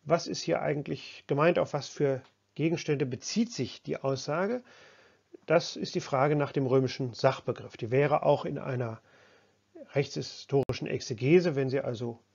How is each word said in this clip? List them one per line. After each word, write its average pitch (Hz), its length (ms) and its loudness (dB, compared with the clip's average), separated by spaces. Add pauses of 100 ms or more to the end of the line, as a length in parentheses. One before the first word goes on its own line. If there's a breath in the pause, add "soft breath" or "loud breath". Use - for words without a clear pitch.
was 160 220 2
ist 170 140 -6
hier - 220 -2
eigentlich - 640 -6
gemeint, 156 320 4
auf - 160 0
was 139 140 -4
für 135 340 0 (320)
Gegenstände 147 500 0
bezieht 165 480 -2
sich - 300 -6
die - 160 -4
Aussage? 170 640 -2 (840 loud breath)
Das 170 300 2
ist - 180 -6
die 180 60 0
Frage 147 360 2
nach 143 160 0
dem 135 140 2
römischen 127 460 2
Sachbegriff. - 640 0
Die 110 140 -6
wäre 143 320 2
auch 147 220 4
in 151 140 -6
einer 123 420 -6 (920 soft breath)
rechtshistorischen - 960 -2
Exegese, 139 680 2
wenn 135 120 0
Sie 131 120 0
also 120 380 -6 (160)